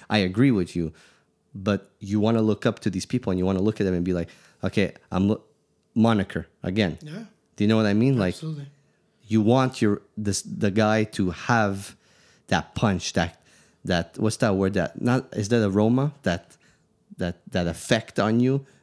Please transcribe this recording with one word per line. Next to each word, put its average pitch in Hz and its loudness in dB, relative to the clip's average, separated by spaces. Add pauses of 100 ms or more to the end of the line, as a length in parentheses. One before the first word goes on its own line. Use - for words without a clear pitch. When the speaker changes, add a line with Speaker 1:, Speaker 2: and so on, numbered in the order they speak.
Speaker 1:
I 107 2
agree 101 4
with 95 0
you. 82 -4 (640)
But 98 -2
you 101 -2
wanna 113 2
look 107 0
up 113 0
to 107 -2
these 92 -4
people 120 -4
and 92 0
you 90 0
wanna 95 0
look 107 0
at - 0
them 92 2
and 87 0
be 92 0
like, 85 -4 (340)
"Okay, 95 0 (180)
I'm 92 2
lo-," 107 -2 (520)
moniker 107 2 (160)
again. 92 -2
Speaker 2:
Yeah. 170 -14 (320)
Speaker 1:
Do 104 -2
you 104 2
know 110 4
what 110 2
I 101 0
mean? 123 2
Like, 92 0
Speaker 2:
Absolutely. 147 -12 (580)
Speaker 1:
you 110 2
want 120 2
your, 104 2 (160)
this, 101 -2
the - -4
guy 107 2
to 98 -2
have 101 -2 (500)
that - -2
punch, 98 0
that, 85 -2 (420)
that, 87 -2
what's 110 -2
that 107 2
word? 95 2
That, - -2
not, 123 0
is 101 -4
that 113 2
aroma? 117 2
That, - -4 (600)
that, 87 -6 (100)
that 87 -2
effect - -4
on 110 2
you? 131 0 (180)